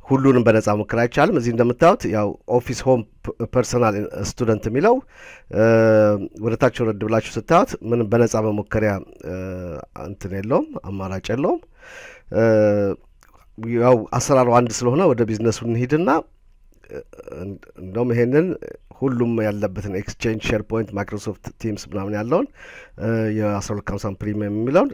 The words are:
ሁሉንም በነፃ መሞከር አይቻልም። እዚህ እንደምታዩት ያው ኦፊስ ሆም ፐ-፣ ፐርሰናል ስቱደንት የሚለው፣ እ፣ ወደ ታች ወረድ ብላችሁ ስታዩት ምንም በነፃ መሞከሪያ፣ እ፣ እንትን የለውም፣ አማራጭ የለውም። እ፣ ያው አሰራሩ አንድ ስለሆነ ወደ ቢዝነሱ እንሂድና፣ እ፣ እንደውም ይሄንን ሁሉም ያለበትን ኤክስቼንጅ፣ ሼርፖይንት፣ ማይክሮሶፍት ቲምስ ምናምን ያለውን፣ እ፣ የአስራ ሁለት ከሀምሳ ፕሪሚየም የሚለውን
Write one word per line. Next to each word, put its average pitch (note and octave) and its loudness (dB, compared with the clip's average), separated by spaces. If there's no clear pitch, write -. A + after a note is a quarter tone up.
ሁሉንም C3 4
በነፃ A2 4
መሞከር G#2 0
አይቻልም። B2+ 2
እዚህ A#2+ 0
እንደምታዩት A#2+ 4
ያው G#2 0
ኦፊስ B2 -2
ሆም C3 2
ፐ-፣ - -6
ፐርሰናል A#2+ 0
ስቱደንት A2 -2
የሚለው፣ D3+ 2
እ፣ G#2 2
ወደ A2 -2
ታች A#2+ 0
ወረድ A2 -2
ብላችሁ A2 -2
ስታዩት E3 2
ምንም A#2 0
በነፃ A#2 2
መሞከሪያ፣ G#2 -2
እ፣ E2 -10
እንትን F#2 -12
የለውም፣ B2+ -2
አማራጭ F#3+ -8
የለውም። A3+ 0
እ፣ A2 0
ያው A#2+ 6
አሰራሩ B2+ 2
አንድ A#2+ 4
ስለሆነ B2 0
ወደ A#2+ 4
ቢዝነሱ A2 0
እንሂድና፣ B2 0
እ፣ - -14
እንደውም G#2 -4
ይሄንን B2 2
ሁሉም A#2+ 0
ያለበትን G#2 -4
ኤክስቼንጅ፣ A2 -6
ሼርፖይንት፣ A2 -2
ማይክሮሶፍት G2+ -8
ቲምስ G#2 -6
ምናምን G2+ -8
ያለውን፣ B2+ -2
እ፣ G#2 -6
የአስራ G#2 -4
ሁለት G#2 -8
ከሀምሳ G2+ -6
ፕሪሚየም G#2 -6
የሚለውን C3+ 0